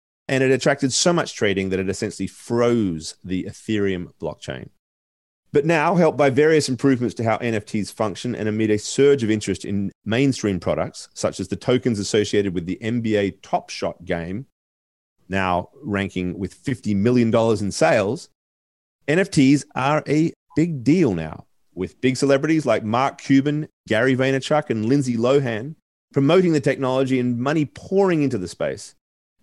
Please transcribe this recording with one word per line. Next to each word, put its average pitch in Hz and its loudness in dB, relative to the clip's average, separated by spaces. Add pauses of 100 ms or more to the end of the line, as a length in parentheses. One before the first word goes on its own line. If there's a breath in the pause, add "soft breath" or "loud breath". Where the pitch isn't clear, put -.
(280)
and 131 0
it 131 2
attracted 135 0
so - 2
much - -2
trading 98 0
that 92 -2
it 95 -2
essentially 98 -6
froze 117 -2
the 90 -4
Ethereum 98 -4 (120)
blockchain. 71 -10 (840)
But 147 2
now, 165 2
helped 160 4
by 143 4
various 147 4
improvements 127 0
to - -6
how 110 0
N 117 -2
F 101 -4
Ts 101 -4
function 110 -4
and 107 -4
amid 107 0
a 107 4
surge 139 2
of 107 2
interest 104 -2
in 101 -4 (120)
mainstream 110 0
products, 82 -4
such - -4
as 92 -6
the - -8
tokens 123 0
associated 101 0
with 87 -4
the 92 -6
N 117 -4
B 110 0
A 101 0
Top - -6
Shot - -8
game, 90 -6 (800)
now 92 -2 (100)
ranking 95 -4
with 92 -8
fifty - -6
million 113 2
dollars 113 2
in 98 -4
sales, 127 0 (800)
N 156 2
F 190 -2
Ts 139 4 (120)
are 143 0
a 151 0 (240)
big 156 -2
deal 139 2
now, 80 -8 (260)
with - -8
big 131 0
celebrities 139 2
like 113 2
Mark 117 -2
Cuban, 147 2 (180)
Gary 123 2
Vaynerchuk, 135 0
and 110 -2
Lindsay 127 0
Lohan 123 0 (360)
promoting 165 4
the 151 2
technology 131 0
and 123 -2
money 143 -2
pouring 180 0
into 123 -2
the 90 -6
space. - -8 (460)